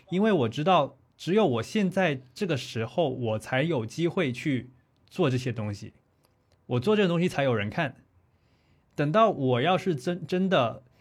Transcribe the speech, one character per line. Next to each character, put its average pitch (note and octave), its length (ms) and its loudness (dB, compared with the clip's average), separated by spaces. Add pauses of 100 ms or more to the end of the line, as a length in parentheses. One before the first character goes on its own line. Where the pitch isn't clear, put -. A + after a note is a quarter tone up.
因 F#3 140 0
为 A3 100 4
我 B2 160 2
知 C3 120 -6
道 D#3+ 360 2 (180)
只 E3+ 200 -2
有 G#3+ 120 4
我 A2+ 160 0
现 G3+ 260 0
在 E3+ 300 0 (140)
这 - 120 -6
个 D#3+ 120 -2
时 A2+ 280 -6
候， D#3+ 220 -2
我 A2+ 320 -2
才 C3 240 -2
有 D3+ 220 -2
机 D#3+ 240 -2
会 E3 200 -2
去 B2+ 420 -4 (340)
做 E3 240 0
这 B2+ 80 0
些 B2 160 -4
东 G#2 200 -6
西， G#2+ 200 -14 (720)
我 B2 160 0
做 G#3 160 2
这 G#3+ 40 4
个 G3 60 4
东 E3+ 140 2
西 F3+ 80 2
才 - 140 -2
有 B2+ 120 2
人 G#2 140 -2
看。 D3 260 -4 (1000)
等 D3 160 0
到 G#3 200 4
我 B2+ 320 0
要 F3+ 160 2
是 F#3 180 -2
真， F3 320 -6
真 F#3 220 0
的 C3+ 340 0 (180)